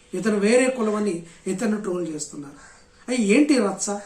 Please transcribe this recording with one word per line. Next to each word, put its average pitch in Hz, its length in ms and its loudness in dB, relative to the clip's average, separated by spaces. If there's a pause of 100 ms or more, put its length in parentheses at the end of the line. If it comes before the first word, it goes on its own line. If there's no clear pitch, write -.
(140)
ఇతను 208 260 0
వేరే 240 280 4 (100)
కులమని 208 380 -2 (320)
ఇతను 214 340 -2
ట్రోల్ 180 260 -4
చేస్తున్నారు. 147 500 -12 (500)
అయ్యి 240 180 0 (100)
ఏంటి 294 220 6
రచ్చ, 202 480 -2